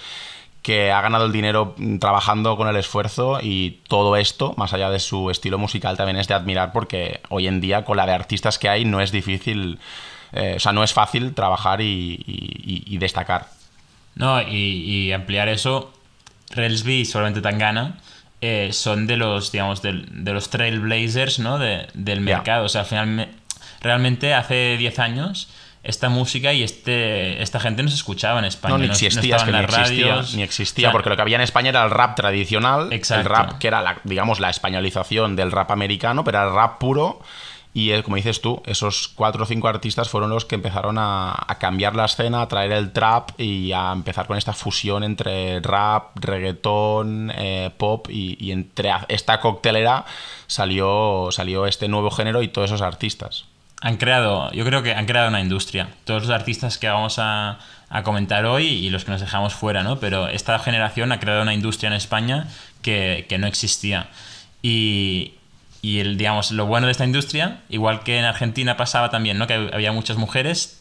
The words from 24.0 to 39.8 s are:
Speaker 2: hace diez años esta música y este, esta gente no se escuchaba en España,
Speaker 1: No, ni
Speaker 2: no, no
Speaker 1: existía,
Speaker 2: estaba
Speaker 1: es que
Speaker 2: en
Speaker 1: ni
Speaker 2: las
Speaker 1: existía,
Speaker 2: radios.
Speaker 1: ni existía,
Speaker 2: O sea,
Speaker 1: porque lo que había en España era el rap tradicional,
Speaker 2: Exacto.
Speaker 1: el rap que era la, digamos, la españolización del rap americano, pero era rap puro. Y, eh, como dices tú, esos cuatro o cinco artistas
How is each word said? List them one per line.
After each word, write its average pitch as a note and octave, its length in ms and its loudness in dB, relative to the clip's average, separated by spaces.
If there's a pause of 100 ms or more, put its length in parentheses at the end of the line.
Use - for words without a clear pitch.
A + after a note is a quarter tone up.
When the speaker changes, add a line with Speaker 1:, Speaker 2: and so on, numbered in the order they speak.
Speaker 2:
hace B2 460 2
diez A#2+ 200 -2
años C3 520 -2 (320)
esta - 260 -2
música B2+ 460 2
y C3 80 2
este, G#2+ 800 -2
esta G#2+ 180 -2
gente A2 220 0
no D3 80 2
se C#3 60 0
escuchaba A2 420 -2
en G#2 80 0
España, F#2+ 260 -2
Speaker 1:
No, C3+ 60 4
ni C3+ 60 4
Speaker 2:
no, - 40 4
no G#2 60 0
Speaker 1:
existía, A2 420 4
Speaker 2:
estaba - 0 -
Speaker 1:
es A#2 80 4
que A2+ 60 2
Speaker 2:
en A2 60 4
Speaker 1:
ni G#2 60 6
Speaker 2:
las A2 160 2
Speaker 1:
existía, B2 300 4
Speaker 2:
radios. A2 260 0
Speaker 1:
ni G#2 80 -2
existía, A2+ 460 0
Speaker 2:
O - 0 -
sea, A#2+ 40 6
Speaker 1:
porque G#2+ 180 2
lo G2+ 60 2
que G#2 60 2
había A2 140 4
en B2 60 2
España B2 260 2
era B2+ 160 4
el G#2+ 60 4
rap A#2 260 4
tradicional, A2 800 2
Speaker 2:
Exacto. A2 340 0
Speaker 1:
el G2+ 80 4
rap A#2 220 2
que A#2 100 0
era A2 140 2
la, F2+ 220 0
digamos, G2 360 2
la F#2+ 80 2
españolización F#2+ 880 0
del F2+ 160 0
rap F#2+ 180 2
americano, G#2 540 0
pero G#2 140 2
era G2+ 120 4
rap A2 280 4
puro. C#3 420 0 (520)
Y, G#2+ 200 2
eh, G#2+ 100 2
como G2+ 140 -2
dices G#2 240 0
tú, A#2 260 -2
esos G#2 480 -2
cuatro A2 300 0
o - 20 0
cinco A2+ 220 0
artistas A2 400 -2